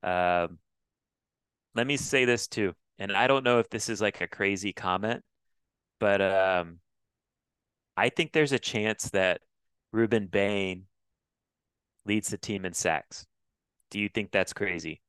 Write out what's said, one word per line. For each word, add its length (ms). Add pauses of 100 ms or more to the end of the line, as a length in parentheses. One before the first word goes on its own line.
Um, 560 (1120)
let 140
me 100
say 280
this 220
too, 280 (240)
and 120
I 160
don't 160
know 160
if 100
this 200
is, 120
like, 200
a 60
crazy 440
comment, 520 (760)
but, 220
um, 580 (1200)
I 120
think 240
there's 180
a 80
chance 520
that 300 (500)
Ruben 360
Bain 600 (1160)
leads 240
the 80
team 280
in 80
sacks. 520 (640)
Do 100
you 100
think 220
that's 220
crazy? 560